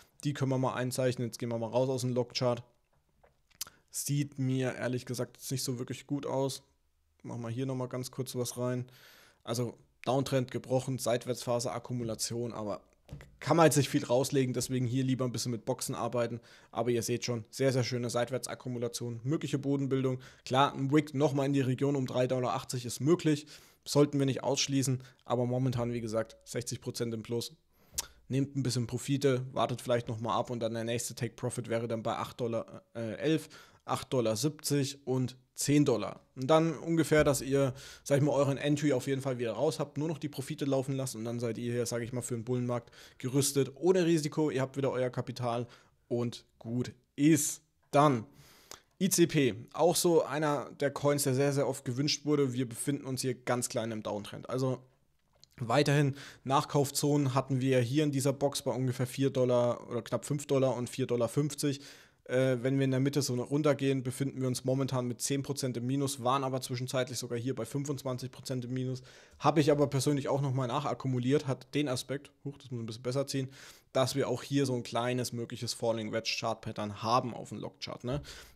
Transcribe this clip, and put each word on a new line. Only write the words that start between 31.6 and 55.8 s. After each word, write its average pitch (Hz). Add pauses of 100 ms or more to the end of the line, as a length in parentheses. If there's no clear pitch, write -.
wäre 117
dann 113
bei 113
acht -
Dollar, 113 (100)
äh, 113
elf, 151 (360)
acht -
Dollar 113
siebzig 143
und 127 (200)
zehn 147
Dollar. 104 (140)
Und 131
dann 160
ungefähr, 156
dass 135
ihr, 135 (300)
sag 139
ich 127
mal, 143
euren 135
Entry 147
auf 123
jeden 135
Fall 131
wieder 117
raus 147
habt, -
nur 147
noch 160
die 135
Profite 147
laufen 135
lasst 131
und 110
dann 120
seid 113
ihr 120
hier, 120
sag 120
ich 117
mal, 123
für 123
den 113
Bullenmarkt 123 (260)
gerüstet, 131
ohne 180
Risiko. 156
Ihr 131
habt 131
wieder 131
euer 127
Kapital 123 (420)
und 120 (140)
gut 120 (220)
ist. 156 (280)
Dann 143 (760)
I 185
C 170
P, 139 (180)
auch 165
so 170
einer 147 (100)
der 139
Coins, 143
der 135
sehr, 143
sehr 135
oft 127
gewünscht 135
wurde. 143
Wir 123
befinden 139
uns 131
hier 127
ganz 120
klein 113
im 110
Downtrend. 101
Also 131 (800)
weiterhin 143 (280)